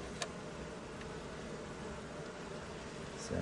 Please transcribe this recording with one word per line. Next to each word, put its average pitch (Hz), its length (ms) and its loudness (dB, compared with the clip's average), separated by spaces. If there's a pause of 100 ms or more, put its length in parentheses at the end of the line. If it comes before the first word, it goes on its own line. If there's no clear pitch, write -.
(3250)
Це - 140 6